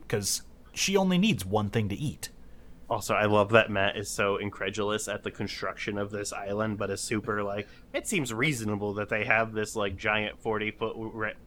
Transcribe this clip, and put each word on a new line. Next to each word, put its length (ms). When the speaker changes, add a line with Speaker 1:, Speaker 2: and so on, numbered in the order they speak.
Speaker 1:
'cause 360
she 240
only 220
needs 260
one 240
thing 200
to 80
eat. 340
Speaker 2:
Also, 260
I 100
love 260
that 220
Matt 240
is 120
so 280
incredulous 720
at 160
the 80
construction 640
of 140
this 200
island, 460
but 120
is 100
super 420
like, 240
"It 140
seems 260
reasonable 600
that 140
they 160
have 300
this, 200
like, 220
giant 420
forty-foot 580
ra-, 340